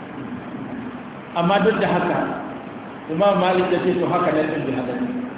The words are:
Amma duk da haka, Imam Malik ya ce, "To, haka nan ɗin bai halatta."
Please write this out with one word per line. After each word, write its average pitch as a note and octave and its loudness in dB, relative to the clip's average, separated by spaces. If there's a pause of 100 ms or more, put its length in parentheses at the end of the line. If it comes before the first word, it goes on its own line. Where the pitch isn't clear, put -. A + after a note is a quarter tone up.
(1300)
Amma F3+ 4
duk G#3 4
da G3 2
haka, F3 2 (840)
Imam F#3+ 4
Malik F3+ 4
ya F3 4
ce, F3+ 2
"To, E3+ 2
haka E3 2
nan D3+ 2
ɗin D3+ -2
bai C3 -2
halatta." B2 -2 (300)